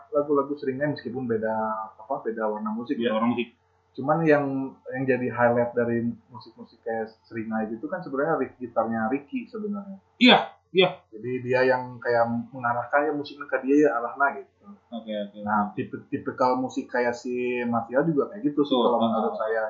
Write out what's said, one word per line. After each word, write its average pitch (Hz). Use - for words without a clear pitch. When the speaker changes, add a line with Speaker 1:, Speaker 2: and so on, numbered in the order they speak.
Speaker 1:
lagu-lagu 143
seringnya 135
meskipun 127
beda 110
apa, 135
beda 110
warna 107
musik 123
Speaker 2:
Beda 117
Speaker 1:
ya. 117
Speaker 2:
warna 113
musik. 117
Speaker 1:
Cuman 151
yang, 147
yang 131
jadi 123
highlight 120
dari 117
musik-musik 117
kayak 113
Seringai 110
gitu 113
kan -
sebenarnya 151
riff 131
gitarnya 113
Ricky 131
sebenarnya. 104
Speaker 2:
Iya, 233
iya. 180
Speaker 1:
Jadi 110
dia 123
yang 127
kayak 117
mengarahkan 127
ya 156
musiknya -
ke 131
dia 131
ya 143
arahnya 120
gitu. -
Speaker 2:
Oke, 110
oke. 101
Speaker 1:
Nah, 104
tipe-, 127
tipikal 127
musik 131
kayak 123
si 123
Martial 117
juga 143
kayak 104
gitu 147
sih 139
Speaker 2:
Betul, 123
Speaker 1:
kalau 120
Speaker 2:
heeh. 113
Speaker 1:
menurut 110
saya 110